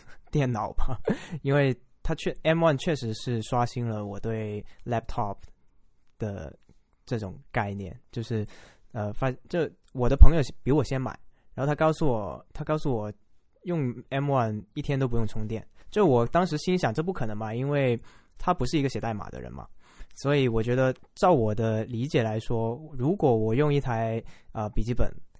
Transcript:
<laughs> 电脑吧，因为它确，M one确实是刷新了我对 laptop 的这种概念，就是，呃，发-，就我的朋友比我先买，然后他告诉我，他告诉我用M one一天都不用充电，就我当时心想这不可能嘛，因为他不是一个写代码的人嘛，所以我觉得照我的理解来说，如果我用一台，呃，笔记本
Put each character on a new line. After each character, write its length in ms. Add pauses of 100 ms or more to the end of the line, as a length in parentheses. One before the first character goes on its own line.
<laughs> 280
电 200
脑 220
吧， 240 (460)
因 100
为 200 (300)
它 120
确 260
，M 200
one 160
确 180
实 180
是 280
刷 240
新 220
了 180
我 140
对 460 (180)
laptop 540 (800)
的 360 (520)
这 140
种 200 (120)
概 220
念， 260 (120)
就 120
是， 220 (480)
呃， 200
发-， 180 (180)
就 200 (240)
我 140
的 80
朋 200
友 60 (220)
比 80
我 120
先 160
买， 120 (420)
然 120
后 40
他 60
告 160
诉 160
我， 360 (100)
他 100
告 140
诉 180
我 160 (520)
用 300 (160)
M 220
one 320 (100)
一 80
天 160
都 100
不 100
用 100
充 200
电， 180 (260)
就 140
我 220
当 180
时 120
心 200
想 160
这 100
不 80
可 140
能 120
嘛， 160
因 160
为 300 (380)
他 160
不 120
是 120
一 40
个 80
写 100
代 140
码 160
的 120
人 100
嘛， 160 (480)
所 200
以 120
我 160
觉 120
得 180 (220)
照 180
我 200
的 320
理 220
解 160
来 160
说， 400 (180)
如 180
果 200
我 180
用 200
一 60
台， 440 (280)
呃， 180
笔 140
记 100
本 180 (280)